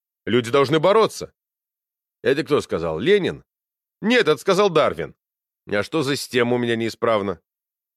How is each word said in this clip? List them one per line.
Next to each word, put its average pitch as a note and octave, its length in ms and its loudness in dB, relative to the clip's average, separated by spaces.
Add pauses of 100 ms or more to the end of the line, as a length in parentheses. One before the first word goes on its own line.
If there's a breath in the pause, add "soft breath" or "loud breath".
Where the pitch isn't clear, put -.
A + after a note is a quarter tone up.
(260)
Люди A#2 240 0
должны C#3 300 2
бороться». G3 520 0 (880)
«Это C#3 220 2
кто A#2+ 160 0
сказал? E2 380 -4
Ленин?» C#3 460 0 (560)
«Нет, G#3+ 280 2
это D3+ 100 4
сказал G3 320 2
Дарвин». F2 440 0 (560)
«А G2+ 120 -2
что D#3 200 -4
за C3+ 140 -2
система B2 400 0
у - 20 0
меня A#2 180 -2
неисправна?» G#2+ 640 -2 (560)